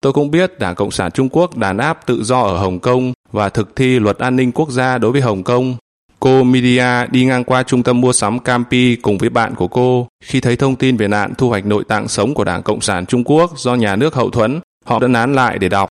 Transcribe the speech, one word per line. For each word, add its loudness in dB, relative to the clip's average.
Tôi 0
cũng 0
biết 0
Đảng -4
Cộng -2
sản -4
Trung 0
Quốc 0
đàn -2
áp -4
tự -2
do 0
ở 0
Hồng -2
Kông 0
và 0
thực -4
thi 2
luật 0
an 0
ninh 2
quốc -2
gia 0
đối 0
với 2
Hồng -2
Kông." 0
Cô 4
Midia 2
đi 2
ngang 0
qua 0
trung 0
tâm 2
mua 4
sắm -2
Campi 0
cùng -2
với 0
bạn -2
của -2
cô. 0
Khi -2
thấy 0
thông 0
tin 0
về 0
nạn -2
thu 2
hoạch -2
nội 0
tạng -2
sống -2
của -2
Đảng -4
Cộng -4
sản -4
Trung 0
Quốc 0
do -2
nhà 0
nước 0
hậu 0
thuẫn, 0
họ -2
đã 2
nán 2
lại 0
để 0
đọc. 0